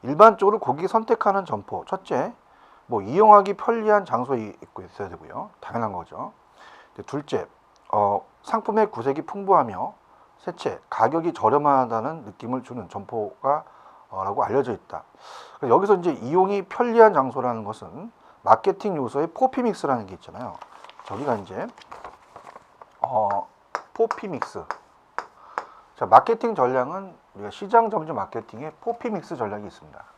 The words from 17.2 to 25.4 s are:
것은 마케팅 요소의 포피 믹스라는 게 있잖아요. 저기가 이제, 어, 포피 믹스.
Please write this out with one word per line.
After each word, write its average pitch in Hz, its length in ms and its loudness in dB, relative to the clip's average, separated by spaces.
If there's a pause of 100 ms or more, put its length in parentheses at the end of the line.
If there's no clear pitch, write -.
것은 110 460 -12 (320)
마케팅 214 540 2
요소의 139 320 -2
포피 262 340 -2
믹스라는 139 440 -2
게 92 80 -14
있잖아요. - 420 -14 (480)
저기가 123 320 -4
이제, 101 300 -10 (1300)
어, 107 480 -2 (440)
포피 226 360 -2
믹스. 135 360 -8 (1300)